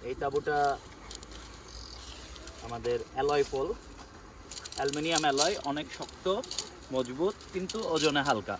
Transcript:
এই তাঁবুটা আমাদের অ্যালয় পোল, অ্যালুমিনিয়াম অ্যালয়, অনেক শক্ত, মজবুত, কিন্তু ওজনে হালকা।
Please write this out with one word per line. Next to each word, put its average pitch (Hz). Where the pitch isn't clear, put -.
এই 123
তাঁবুটা 143
আমাদের 117
অ্যালয় 143
পোল, 135
অ্যালুমিনিয়াম 151
অ্যালয়, 151
অনেক 147
শক্ত, -
মজবুত, 131
কিন্তু 185
ওজনে 147
হালকা। 107